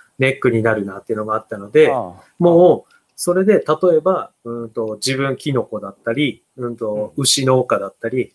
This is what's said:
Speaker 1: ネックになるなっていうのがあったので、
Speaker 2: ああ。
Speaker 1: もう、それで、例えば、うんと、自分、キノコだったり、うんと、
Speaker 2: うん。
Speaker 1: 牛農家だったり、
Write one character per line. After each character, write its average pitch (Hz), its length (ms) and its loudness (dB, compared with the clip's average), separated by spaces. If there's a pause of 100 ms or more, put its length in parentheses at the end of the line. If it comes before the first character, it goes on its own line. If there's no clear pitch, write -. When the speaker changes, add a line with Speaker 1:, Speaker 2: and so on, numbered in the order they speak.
(180)
Speaker 1:
ネ 131 120 0
ッ 135 100 -6
ク 127 100 0
に 113 140 0
な 110 100 0
る 104 120 -4
な 98 120 -12
っ 98 60 -16
て 113 100 -8
い - 20 -4
う 107 40 -6
の 107 60 -8
が 107 100 -4
あ 110 40 -4
っ - 80 -12
た 110 100 -12
の 101 140 -16
で、 147 200 6
Speaker 2:
あ 131 60 -2
あ。 92 160 -8 (260)
Speaker 1:
も 170 500 6
う、 - 40 -20 (220)
そ - 180 -2
れ 190 100 0
で、 202 120 4
例 165 420 2
え - 20 4
ば、 160 320 -2 (140)
う 117 200 -8
ん 113 40 -14
と、 110 260 -6
自 131 220 -4
分、 135 180 -2
キ - 160 -6
ノ 123 120 0
コ 104 180 -8
だ 98 80 -12
っ - 160 -18
た 117 80 -2
り、 127 300 -4 (120)
う 123 140 -8
ん 117 80 -10
と、 107 400 -6
Speaker 2:
う - 20 -2
ん。 139 40 -2
Speaker 1:
牛 131 220 0
農 131 200 4
家 101 140 0
だ 98 80 -6
っ - 100 -16
た 113 100 -8
り、 123 260 -4